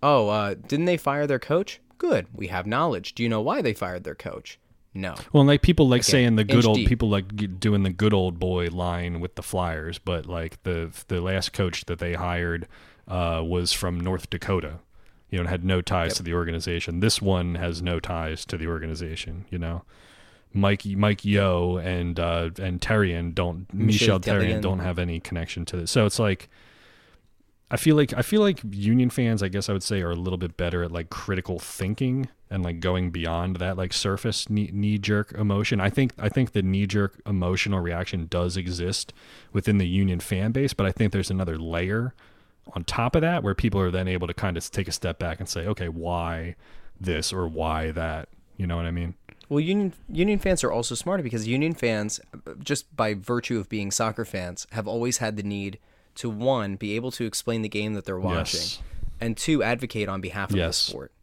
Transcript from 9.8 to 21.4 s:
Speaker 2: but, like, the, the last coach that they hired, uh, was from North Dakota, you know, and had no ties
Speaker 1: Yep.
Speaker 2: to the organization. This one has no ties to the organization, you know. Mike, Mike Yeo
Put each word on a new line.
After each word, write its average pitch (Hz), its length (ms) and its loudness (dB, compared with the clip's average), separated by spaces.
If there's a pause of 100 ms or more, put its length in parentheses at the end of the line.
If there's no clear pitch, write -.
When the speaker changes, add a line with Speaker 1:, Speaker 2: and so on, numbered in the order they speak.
Speaker 2:
but, 85 280 -4
like, 82 380 -6
the, 85 260 -2 (160)
the 90 140 -2
last 92 320 -2
coach 92 320 -2
that 85 160 -6
they 87 140 -2
hired, 87 520 -2 (400)
uh, 85 380 -2
was 87 280 0
from 87 280 -2
North 90 300 -4
Dakota, 87 500 -2 (480)
you 95 100 -4
know, 87 40 0
and 85 60 -2
had 87 160 -2
no 92 160 4
ties 87 300 0
Speaker 1:
Yep. - 60 -2
Speaker 2:
to - 80 -4
the 85 100 -4
organization. 85 680 -2
This 110 220 2
one 90 320 2
has 85 260 -4
no 87 200 -2
ties 80 460 -6
to 98 100 -8
the 80 100 -4
organization, 82 840 -6
you 92 80 -6
know. 82 260 -6 (680)
Mike, 98 320 4
Mike 101 400 2
Yeo 92 520 4